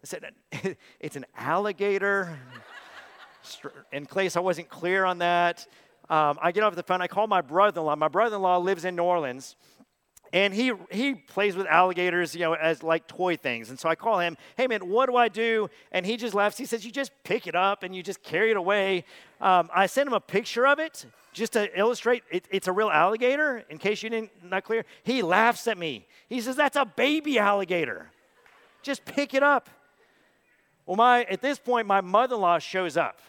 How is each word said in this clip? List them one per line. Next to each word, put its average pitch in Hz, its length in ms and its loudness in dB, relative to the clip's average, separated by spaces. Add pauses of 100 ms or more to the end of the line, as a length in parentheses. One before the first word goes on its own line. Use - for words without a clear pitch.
I - 20 -20
said, - 280 -14 (180)
<laughs> 180 240 -8 (240)
"It's - 160 -12
an 131 100 -12 (120)
alligator." 190 1000 -2 (1600)
In 143 120 -8
case 185 300 -2
I 175 60 2
wasn't 180 260 -2
clear 190 380 0
on 180 140 0
that, 175 460 2 (440)
um, 151 320 2
I 170 100 2
get 202 120 0
off 196 120 2
the 170 80 -6
phone. 185 180 0
I 180 60 -2
call 208 200 -2
my 196 120 2
brother-in-law. 160 560 2
My 151 140 0
brother-in-law 190 480 2
lives 180 260 0
in 180 140 -4
New 170 60 0
Orleans, 147 520 -2 (760)
and 190 200 2
he, 247 180 0 (180)
he 254 260 -2
plays 190 420 -2
with 196 100 -4
alligators, 175 680 2
you 170 60 -10
know, 165 140 0
as, 160 300 0
like, 165 220 0
toy 180 300 -2
things. 117 340 -6
And 131 80 -14
so 160 120 -2
I 160 60 2
call 214 240 -2
him, 170 180 -2 (180)
"Hey, 262 100 0
man, 208 220 -4
what 240 200 2
do 247 100 0
I 240 100 6
do?" 220 420 0 (220)
And 180 140 -2
he 220 100 -2
just 220 180 -6
laughs. 208 240 2
He 247 60 -10
says, 220 220 -6
"You 233 60 -14
just 269 200 -6 (140)
pick 202 220 -2
it 165 80 -8
up 196 280 0
and 185 100 -10
you 185 80 -8
just 180 220 -10
carry 196 260 0
it 220 60 2
away." 190 480 0 (380)
Um, 180 340 4
I 190 120 4
sent 285 200 -2
him 254 60 -2
a 202 80 0
picture 240 440 -2
of 285 140 4
it 311 260 -8 (280)
just 214 180 -4
to 202 260 -2
illustrate 233 540 0
it, 180 180 -4
it's 190 200 -2
a - 20 -2
real 208 180 0
alligator, 240 800 2
in 156 80 -14
case 202 260 -4
you 226 60 -8
didn't, 226 220 -6 (100)
not 185 220 -6
clear. 226 220 -4 (180)
He 247 180 -2
laughs 214 460 2
at 214 100 -2
me. 147 300 -8 (220)
He 247 100 -4
says, 254 160 -6
"That's 285 220 0
a 277 80 2
baby 285 520 -2
alligator. 180 720 0 (720)
Just 277 200 -6
pick 285 300 -4
it 269 100 2
up." 285 260 2 (1160)
Well, 185 100 -4
my, 240 280 6
at 190 180 -6
this 269 180 -2
point, 233 280 0
my 196 120 4
mother-in-law 190 600 2
shows 175 360 -4
up. 139 340 -2